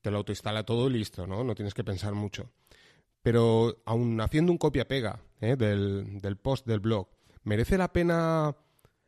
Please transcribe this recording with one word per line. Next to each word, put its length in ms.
te 80
lo 80
autoinstala 460
todo 240
y 40
listo, 340
¿no? 180
No 100
tienes 180
que 120
pensar 280
mucho. 380
Pero 640
aun 340
haciendo 320
un 60
copia-pega, 640
¿eh? 160
del, 640
del 160
post 300
del 140
blog, 280
¿merece 360
la 120
pena, 640